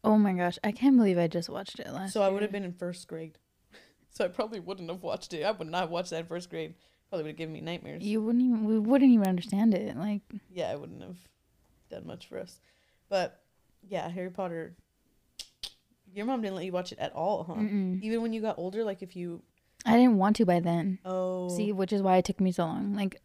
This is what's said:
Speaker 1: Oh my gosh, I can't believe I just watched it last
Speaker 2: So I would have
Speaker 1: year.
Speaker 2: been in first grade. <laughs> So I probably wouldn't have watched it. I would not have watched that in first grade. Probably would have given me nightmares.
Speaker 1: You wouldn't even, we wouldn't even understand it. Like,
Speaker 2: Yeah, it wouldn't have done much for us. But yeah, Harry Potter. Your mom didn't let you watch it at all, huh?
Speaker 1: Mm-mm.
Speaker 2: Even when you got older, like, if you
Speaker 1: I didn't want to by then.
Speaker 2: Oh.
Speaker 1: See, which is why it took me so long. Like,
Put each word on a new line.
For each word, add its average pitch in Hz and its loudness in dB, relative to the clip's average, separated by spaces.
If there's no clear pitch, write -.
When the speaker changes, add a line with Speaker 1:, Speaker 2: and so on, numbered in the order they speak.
Speaker 1:
Oh 214 6
my 202 4
gosh, 175 0
I 208 0
can't 262 6
believe 196 6
I 170 4
just 170 -4
watched - -10
it - -12
last 190 -8
Speaker 2:
So 214 0
I 196 6
would 196 0
have 202 -4
Speaker 1:
year. 202 -6
Speaker 2:
been 196 -6
in 180 -8
first 180 -10
grade. 160 -12
<laughs> - -20
So - -2
I - -4
probably 214 -4
wouldn't 175 -10
have 180 -8
watched - -6
it. 151 -6
I 196 2
would 185 -4
not 175 -2
have 165 -4
watched 175 -4
that 165 -4
in 165 -8
first 175 -8
grade. 165 -8
Probably 165 -4
would 151 -6
have - -14
given 160 -8
me - -10
nightmares. 165 -10
Speaker 1:
You 214 0
wouldn't 240 2
even, 233 2
we 220 2
wouldn't 254 6
even 214 8
understand 196 2
it. 208 -2
Like, 208 -4
Speaker 2:
Yeah, 160 -4
it 143 -4
wouldn't 165 -14
have 180 -14
done - -14
much 175 -16
for - -14
us. 185 -14
But 185 -2
yeah, 190 -6
Harry 180 -6
Potter. 170 -8
Your 202 -6
mom 262 -2
didn't 196 -4
let 180 -4
you 185 -6
watch 180 -4
it - -16
at - -4
all, 180 -2
huh? 170 -8
Speaker 1:
Mm-mm. 196 -2
Speaker 2:
Even 226 -2
when 226 -2
you 220 -4
got 214 -2
older, 190 -4
like, 196 -4
if 180 -16
you 175 -8
Speaker 1:
I 226 6
didn't 247 8
want 202 4
to 226 6
by 175 6
then. 170 0
Speaker 2:
Oh. 185 -4
Speaker 1:
See, 208 -2
which 190 -2
is 202 0
why 185 6
it 180 6
took - -4
me 185 4
so 175 0
long. 202 -4
Like, 196 -4